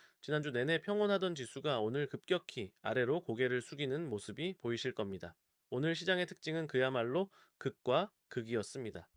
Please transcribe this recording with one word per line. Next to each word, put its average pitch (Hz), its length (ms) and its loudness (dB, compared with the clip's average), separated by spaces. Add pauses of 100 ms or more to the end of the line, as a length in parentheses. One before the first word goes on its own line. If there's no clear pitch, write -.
(220)
지난주 151 280 0
내내 143 320 2
평온하던 202 540 2
지수가 143 440 -2
오늘 131 280 2
급격히 127 640 -4 (100)
아래로 123 380 2
고개를 123 420 0
숙이는 139 480 -4
모습이 120 480 -6
보이실 117 340 -2
겁니다. 95 440 -6 (340)
오늘 151 240 0
시장의 180 320 0
특징은 160 400 -4
그야말로 131 640 2 (280)
극과 139 520 2 (180)
극이었습니다. 113 880 -4